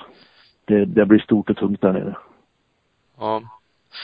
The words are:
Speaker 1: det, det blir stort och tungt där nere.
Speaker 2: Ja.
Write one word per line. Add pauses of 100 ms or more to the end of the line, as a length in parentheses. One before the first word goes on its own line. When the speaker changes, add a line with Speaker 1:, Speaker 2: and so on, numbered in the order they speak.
(640)
Speaker 1:
det,
det
blir
stort
och
tungt
där
nere. (1000)
Speaker 2:
Ja. (640)